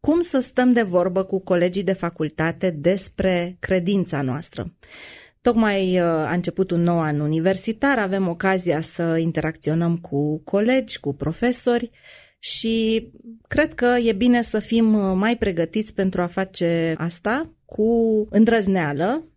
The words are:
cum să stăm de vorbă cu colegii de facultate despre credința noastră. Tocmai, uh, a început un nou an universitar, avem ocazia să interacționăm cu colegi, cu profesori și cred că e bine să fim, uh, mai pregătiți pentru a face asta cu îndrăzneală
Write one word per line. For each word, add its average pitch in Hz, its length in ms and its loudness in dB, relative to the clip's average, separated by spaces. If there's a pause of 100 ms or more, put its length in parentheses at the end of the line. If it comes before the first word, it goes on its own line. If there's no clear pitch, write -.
cum 330 200 2
să 311 180 0
stăm 254 340 2
de 240 100 4
vorbă 180 400 0
cu 190 180 -4
colegii 180 420 0
de 190 100 0
facultate 165 760 -4
despre 180 880 -2
credința 180 600 0
noastră. 139 520 -6 (680)
Tocmai, 202 600 2
uh, 170 40 2
a 160 280 0
început 175 380 -2
un 170 120 0
nou 170 180 2
an 151 200 -2
universitar, 190 800 0
avem 196 300 -2
ocazia 180 520 0
să 165 360 -2
interacționăm 165 800 0
cu 151 420 -4
colegi, 220 640 0
cu 143 140 -4
profesori 240 760 -2 (480)
și 226 680 -2 (420)
cred 302 260 0
că 247 280 2
e 226 100 2
bine 240 300 4
să 220 160 0
fim, 220 360 2
uh, 196 220 2
mai 220 200 2
pregătiți 196 580 -2
pentru 190 280 -2
a 175 40 -2
face 170 720 -2
asta 226 520 -4 (140)
cu - 220 -2 (440)
îndrăzneală 196 1080 2